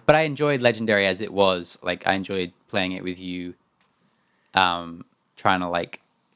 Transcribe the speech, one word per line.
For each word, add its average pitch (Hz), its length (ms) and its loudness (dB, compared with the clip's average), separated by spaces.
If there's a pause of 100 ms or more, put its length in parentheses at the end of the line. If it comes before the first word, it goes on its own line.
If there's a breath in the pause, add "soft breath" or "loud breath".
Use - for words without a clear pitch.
But 151 100 6
I 156 60 4
enjoyed 143 400 -2
Legendary 110 460 4
as 95 120 0
it 107 140 -8
was. 92 480 2
Like, 90 260 -4
I 95 60 4
enjoyed 92 400 -4 (140)
playing 92 240 -2
it 95 120 -8
with 92 160 -8
you, 90 360 -8 (960)
um, 87 500 0 (320)
trying 95 260 0
to, 90 60 -4
like, 87 340 -6 (340)